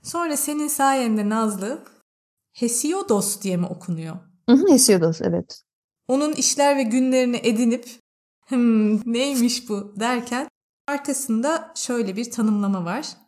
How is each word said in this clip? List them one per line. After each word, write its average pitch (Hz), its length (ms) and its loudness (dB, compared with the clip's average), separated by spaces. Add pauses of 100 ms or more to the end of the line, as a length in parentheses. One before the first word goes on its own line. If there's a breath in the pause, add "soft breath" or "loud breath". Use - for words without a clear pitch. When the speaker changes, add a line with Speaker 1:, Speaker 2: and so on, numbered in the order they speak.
Speaker 1:
Sonra 339 340 -4
senin 294 320 -4
sayende 254 600 2
Nazlı, 220 560 -2 (680)
Hesiodos 247 880 -2
diye 185 140 -2
mi 175 100 -2
okunuyor? 160 500 -8 (320)
Speaker 2:
Hı 240 80 8
hı, 349 120 4
Hesiodos, 185 540 4
evet. 175 400 -4 (460)
Speaker 1:
Onun 285 240 2
işler 285 440 2
ve 269 60 2
günlerini 254 600 2
edinip, 233 440 2 (600)
"Hmm, 226 640 2
neymiş 247 560 0
bu?" 202 320 -6
derken 240 480 -2 (400)
arkasında 285 880 -2
şöyle 226 400 -4
bir 233 140 -6
tanımlama 202 540 0
var. 208 220 -6 (220)